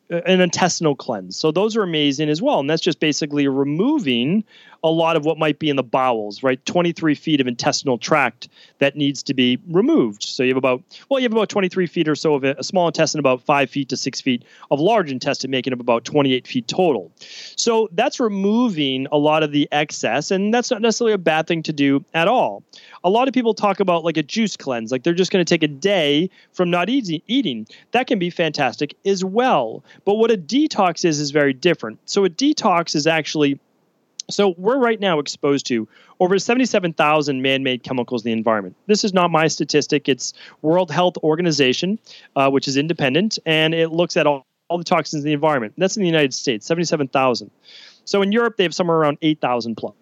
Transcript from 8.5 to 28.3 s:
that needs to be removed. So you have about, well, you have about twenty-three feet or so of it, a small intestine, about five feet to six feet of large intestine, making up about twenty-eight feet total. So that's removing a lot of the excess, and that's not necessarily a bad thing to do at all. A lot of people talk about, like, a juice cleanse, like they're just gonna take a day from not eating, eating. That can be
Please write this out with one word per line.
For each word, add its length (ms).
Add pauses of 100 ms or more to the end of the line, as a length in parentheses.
that 160
needs 260
to 140
be 240 (100)
removed. 540
So 180
you 80
have 80
about, 240 (260)
well, 120
you 60
have 80
about 160
twenty-three 360
feet 220
or 80
so 180
of 100
it, 140
a 60
small 240
intestine, 320
about 240
five 260
feet 200
to 80
six 220
feet 240 (280)
of 80
large 320
intestine, 400
making 220
up 60
about 240
twenty-eight 440
feet 200
total. 440 (440)
So 360
that's 280
removing 920
a 80
lot 240
of 80
the 200
excess, 600
and 200
that's 200
not 100
necessarily 320
a 60
bad 260
thing 160
to 120
do 300 (120)
at 120
all. 360 (400)
A 60
lot 180
of 80
people 180
talk 260
about, 240
like, 140
a 60
juice 340
cleanse, 340
like 120
they're 100
just 180
gonna 140
take 160
a 60
day 640 (220)
from 180
not 180
eating, 380
eating. 400 (240)
That 160
can 100
be 140